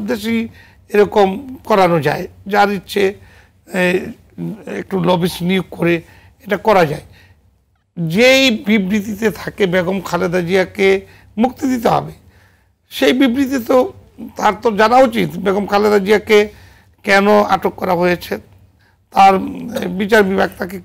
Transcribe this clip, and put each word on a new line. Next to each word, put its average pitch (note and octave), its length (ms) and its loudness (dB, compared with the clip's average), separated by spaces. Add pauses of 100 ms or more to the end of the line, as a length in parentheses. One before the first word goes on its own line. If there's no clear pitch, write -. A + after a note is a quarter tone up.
(120)
দেশেই A3+ 360 -4 (460)
এরকম G3+ 340 4 (420)
করানো F3+ 280 4 (100)
যায়, D3 200 -4 (240)
যার G3+ 260 2
ইচ্ছে, - 260 -4 (760)
এ, - 20 0 (1000)
একটু F#3+ 140 -8 (140)
লবিস্ট F3+ 300 -2 (100)
নিয়োগ F#3 160 -2 (120)
করে E3+ 180 0 (500)
এটা G3+ 120 -4 (100)
করা F#3+ 240 4
যায়। - 140 -12 (920)
যেই A#3+ 460 2 (240)
বিবৃতিতে G#3 640 -2
থাকে - 320 -8 (100)
বেগম F#3 360 -2
খালেদা F3+ 320 -2
জিয়াকে F#3+ 460 0 (500)
মুক্তি B3 360 -2
দিতে A3+ 220 -2
হবে, D3 180 -4 (840)
সেই C4+ 220 2
বিবৃতি C4+ 380 0 (120)
তো C4 80 4 (600)
তার G#3 240 0
তো B3 60 -2 (140)
জানা A3+ 160 4 (100)
উচিত G#3+ 220 -2 (160)
বেগম G3 260 0
খালেদা G#3 280 2
জিয়াকে G#3 400 2 (640)
কেন G3 220 2 (300)
আটক F3+ 260 -2
করা F#3 200 -2
হয়েছে, F3+ 320 -2 (800)
তার, G3 220 6
এ, - 520 -6 (120)
বিচার G#3 240 4
বিভাগ F#3+ 340 0
তাকে F#3+ 280 -10